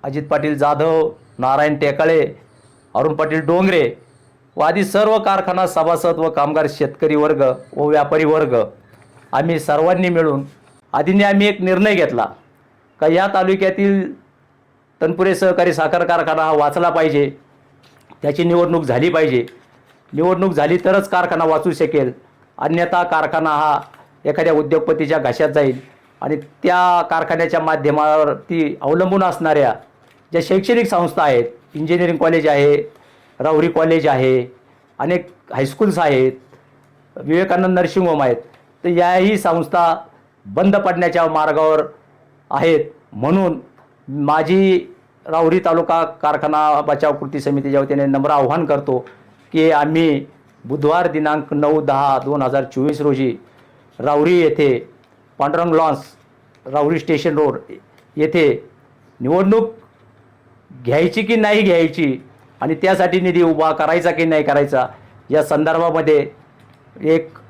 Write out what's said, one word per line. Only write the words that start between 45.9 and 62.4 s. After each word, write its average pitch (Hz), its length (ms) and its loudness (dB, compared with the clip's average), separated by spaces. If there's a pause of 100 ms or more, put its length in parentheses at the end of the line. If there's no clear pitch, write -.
कारखाना 151 800 0
बचाव 147 320 0
कृती 143 260 -8
समितीच्या 139 420 0
वतीने 139 240 0
नम्र 139 240 0
आवाहन 147 360 0
करतो 127 400 -2 (460)
की 160 200 2
आम्ही 151 540 0 (400)
बुधवार 147 420 0
दिनांक 151 460 -2
नऊ 147 280 0
दहा 139 380 0
दोन 139 220 -4
हजार 131 220 0
चोवीस 143 380 -4
रोजी 135 360 0 (600)
राहुरी 151 420 2
येथे 143 580 0 (380)
पांडुरंग 165 380 0
लॉन्स, 156 240 2 (680)
राहुरी 147 340 0
स्टेशन 156 380 -2
रोड 147 200 2 (580)
येथे 156 540 0 (500)
निवडणूक 196 520 2 (1120)
घ्यायची 165 360 0
की 220 140 0
नाही 214 260 2
घ्यायची 165 560 0 (440)